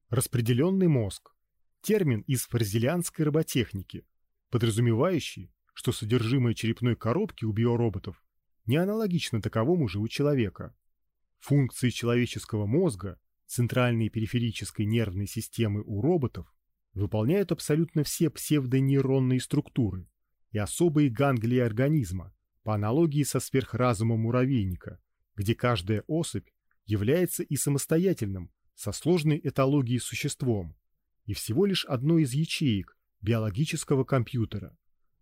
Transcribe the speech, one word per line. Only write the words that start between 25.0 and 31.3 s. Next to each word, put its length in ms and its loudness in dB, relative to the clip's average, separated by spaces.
где 200 0
каждая 540 0
особь 400 -4
является 580 0
и 140 -4
самостоятельным, 960 0
со 180 -8
сложной 500 2
этологией 560 2
существом, 800 -4